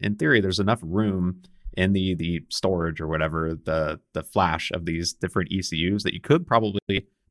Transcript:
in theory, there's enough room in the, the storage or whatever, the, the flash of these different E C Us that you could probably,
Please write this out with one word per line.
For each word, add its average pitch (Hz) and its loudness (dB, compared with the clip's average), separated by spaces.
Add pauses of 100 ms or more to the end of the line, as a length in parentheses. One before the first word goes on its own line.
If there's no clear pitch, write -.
in 104 -2
theory, 139 4
there's 95 0
enough 104 0
room 92 0 (340)
in 92 2
the, 95 2
the 82 -2
storage 85 0
or 80 -4
whatever, 80 0
the, 78 -2 (120)
the 80 -4
flash 85 0
of 85 -4
these 82 -2
different 90 -2
E 92 0
C 82 -4 (180)
Us 104 0
that - -2
you - -10
could 165 2
probably, 101 0 (240)